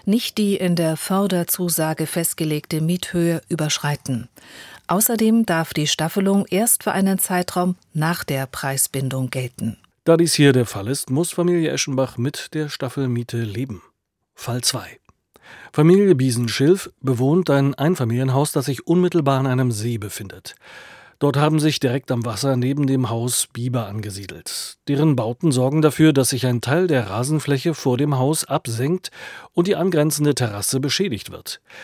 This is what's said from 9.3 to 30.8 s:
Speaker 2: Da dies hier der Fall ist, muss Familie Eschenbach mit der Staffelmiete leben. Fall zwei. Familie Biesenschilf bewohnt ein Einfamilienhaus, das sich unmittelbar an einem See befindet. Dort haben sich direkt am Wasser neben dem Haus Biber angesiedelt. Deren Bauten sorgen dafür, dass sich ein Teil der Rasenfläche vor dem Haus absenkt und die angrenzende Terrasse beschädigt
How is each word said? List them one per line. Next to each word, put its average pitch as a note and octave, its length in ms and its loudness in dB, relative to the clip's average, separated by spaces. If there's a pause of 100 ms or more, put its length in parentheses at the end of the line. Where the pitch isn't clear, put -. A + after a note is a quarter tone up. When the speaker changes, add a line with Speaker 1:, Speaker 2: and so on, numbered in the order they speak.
Speaker 2:
Da E3 140 6
dies E3 160 2
hier C#3+ 180 6
der B2 140 4
Fall G2+ 220 -8
ist, C3+ 220 -4
muss D3+ 220 0
Familie F3 400 0
Eschenbach C3+ 460 -2
mit C3 360 -6
der D#3 140 -4
Staffelmiete B2 680 -4
leben. A2+ 460 -6 (500)
Fall A#2+ 280 -6
zwei. - 380 -6 (720)
Familie F#3 440 6
Biesenschilf C3 840 2
bewohnt C3+ 500 2
ein C#3 240 4
Einfamilienhaus, C3+ 800 0
das C3+ 140 -2
sich C3+ 200 -4
unmittelbar E3 540 2
an C3+ 80 0
einem B2+ 240 2
See A2+ 260 -4
befindet. - 580 -12 (640)
Dort C#3+ 180 2
haben D3+ 220 4
sich D3+ 200 2
direkt C3 320 -2
am A#2+ 140 -2
Wasser B2 320 -2
neben C3+ 300 0
dem C3 220 0
Haus A#2 440 -2
Biber A#2+ 340 -4
angesiedelt. G2+ 920 -10 (100)
Deren C#3+ 280 2
Bauten B2 360 0
sorgen C3 300 2
dafür, D#3 320 6
dass C3+ 160 2
sich C3 180 -2
ein B2 140 0
Teil E3+ 260 2
der B2 220 0
Rasenfläche C#3+ 640 -2
vor B2 200 0
dem C#3+ 220 0
Haus C#3 260 0
absenkt C3+ 680 -4 (420)
und F3 140 2
die G3 80 2
angrenzende D3+ 600 2
Terrasse A2 440 -2
beschädigt C3+ 520 -4